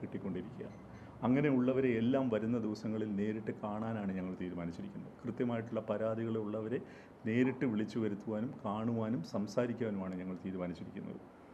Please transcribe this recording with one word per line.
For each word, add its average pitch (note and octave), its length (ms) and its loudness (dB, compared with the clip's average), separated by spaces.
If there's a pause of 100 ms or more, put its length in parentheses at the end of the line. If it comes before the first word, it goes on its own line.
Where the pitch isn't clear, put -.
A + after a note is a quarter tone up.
കിട്ടിക്കൊണ്ടിരിക്കുകയാണ്. - 800 -6 (480)
അങ്ങനെയുള്ളവരെ B2+ 640 6 (100)
എല്ലാം C3 340 4
വരുന്ന A2 300 4
ദിവസങ്ങളിൽ G#2+ 440 0 (120)
നേരിട്ട് G#2+ 320 0 (100)
കാണാനാണ് G#2+ 560 -2
ഞങ്ങൾ F#2 240 -2
തീരുമാനിച്ചിരിക്കുന്നത്. F2 800 -6
കൃത്യമായിട്ടുള്ള A#2 580 0 (100)
പരാതികളുള്ളവരെ A2 880 0 (500)
നേരിട്ട് B2+ 440 4
വിളിച്ചു G#2+ 300 0
വരുത്തുവാനും G#2+ 480 -2 (140)
കാണുവാനും A2+ 580 0 (100)
സംസാരിക്കുവാനുമാണ് G#2 880 0
ഞങ്ങൾ F#2 240 -4
തീരുമാനിച്ചിരിക്കുന്നത്. F2+ 760 -6 (340)